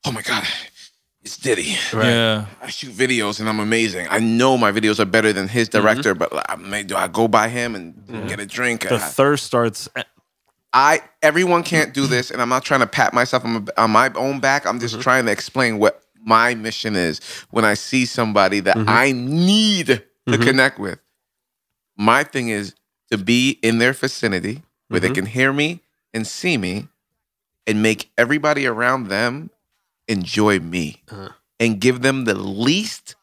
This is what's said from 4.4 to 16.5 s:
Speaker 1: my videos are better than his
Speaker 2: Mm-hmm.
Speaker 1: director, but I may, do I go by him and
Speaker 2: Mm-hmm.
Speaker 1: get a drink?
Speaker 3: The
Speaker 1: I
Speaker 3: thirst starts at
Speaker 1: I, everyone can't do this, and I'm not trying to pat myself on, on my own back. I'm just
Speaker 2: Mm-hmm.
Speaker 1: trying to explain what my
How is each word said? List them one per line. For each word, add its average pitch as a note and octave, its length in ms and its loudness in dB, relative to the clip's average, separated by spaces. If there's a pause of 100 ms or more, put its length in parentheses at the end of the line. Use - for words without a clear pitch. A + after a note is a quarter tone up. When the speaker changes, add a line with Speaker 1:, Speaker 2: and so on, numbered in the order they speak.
Speaker 1:
my A2 120 4
videos G#2+ 300 2
are G#2 60 4
better G#2+ 260 4
than F#2+ 160 -2
his A2+ 220 -2
Speaker 2:
Mm-hmm. G#2+ 100 2
Speaker 1:
director, G#2+ 340 2
but F2 140 -2 (220)
I - 60 -6
may, G2 260 -8
do G2 120 -10
I G2 140 -2
go A2 180 0
by A2 220 4
him A#2+ 260 -6
and E2+ 200 -14
Speaker 2:
Mm-hmm. A2 320 -14
Speaker 1:
get G2+ 120 -8
a G#2 60 -10
drink? A#2 420 -4
Speaker 3:
The A#2 100 0
Speaker 1:
I - 20 -2
Speaker 3:
thirst C3+ 480 0
starts A#2 500 -4
at B2+ 120 -10 (680)
Speaker 1:
I, C#3+ 260 4 (220)
everyone E3+ 400 4
can't D#3 320 0
do C#3 120 0
this, B2 240 0
and B2 120 -4
I'm A#2+ 80 -2
not B2+ 120 0
trying C#3 180 0
to A#2 60 4
pat - 280 0
myself A#2+ 280 2
on, A2+ 240 -4 (120)
on A2 120 4
my A#2+ 240 4
own C3+ 240 -4
back. C#3 280 0
I'm A#2 120 -2
just A#2 180 -6
Speaker 2:
Mm-hmm. A#2+ 60 -8
Speaker 1:
trying B2+ 220 4
to A2 80 0
explain A2+ 460 -2
what - 240 2 (200)
my A2+ 320 4